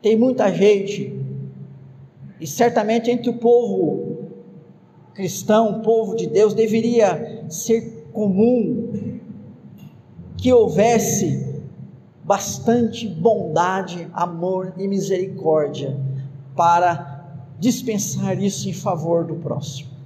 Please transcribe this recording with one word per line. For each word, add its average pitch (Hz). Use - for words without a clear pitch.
Tem 220
muita 220
gente, 196
e 160
certamente 233
entre 240
o -
povo 208
cristão, 208
o -
povo 220
de -
Deus, 208
deveria 220
ser -
comum 208
que 254
houvesse 196
bastante 226
bondade, 175
amor 180
e 196
misericórdia 160
para 170
dispensar 196
isso 196
em 175
favor 170
do 160
próximo. -